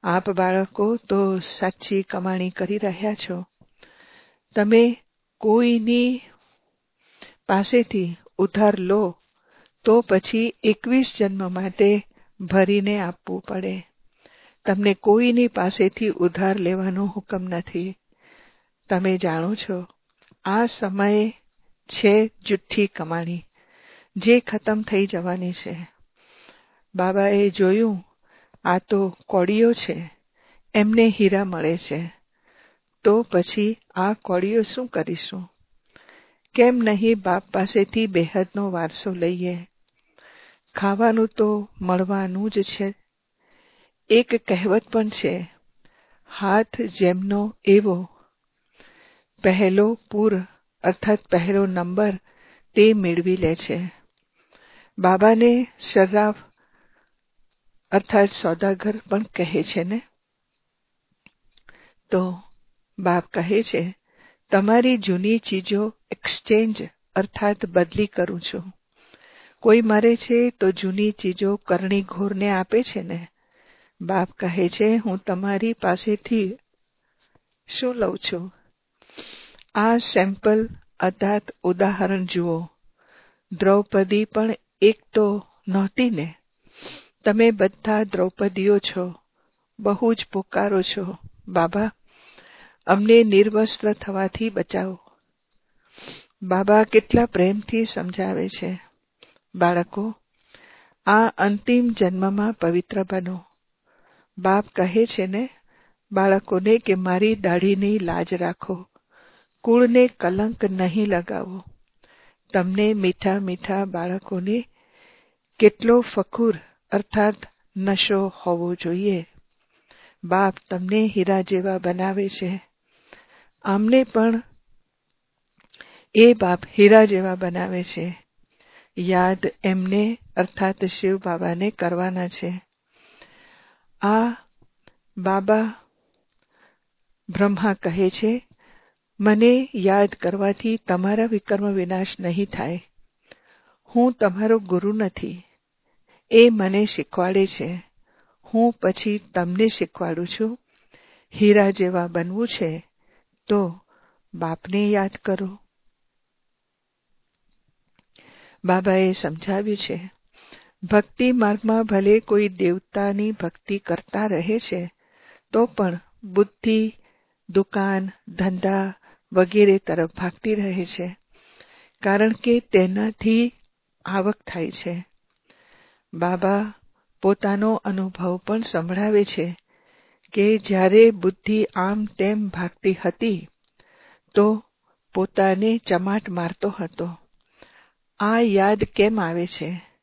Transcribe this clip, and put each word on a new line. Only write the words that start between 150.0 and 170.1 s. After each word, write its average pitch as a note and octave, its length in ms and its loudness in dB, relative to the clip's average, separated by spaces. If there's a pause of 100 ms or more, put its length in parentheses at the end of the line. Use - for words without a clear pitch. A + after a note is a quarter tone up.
છું. A3 320 -6 (800)
હીરા G#3 300 6
જેવા F#3 360 -2
બનવું F3 420 -4
છે E3 400 -6 (600)
તો F#3+ 320 0 (540)
બાપને F#3 560 -4
યાદ G3 200 0
કરો." F#3+ 480 -6 (3000)
બાબાએ F#3 480 2
સમજાવ્યું G3 640 -4
છે, F#3+ 340 -10 (800)
ભક્તિ B3 400 2
માર્ગમાં A3 520 2
ભલે G3+ 360 4
કોઈ G#3 280 2
દેવતાની G3 840 -2
ભક્તિ G3 460 -8
કરતા G3 480 -6
રહે G3+ 320 -2
છે, F3 320 -6 (640)
તો A3+ 140 4
પણ F3+ 340 -2 (240)
બુદ્ધિ A3 680 0 (540)
દુકાન, F#3+ 640 -2 (180)
ધંધા F#3+ 640 -4 (380)
વગેરે F#3+ 460 4
તરફ E3 380 -4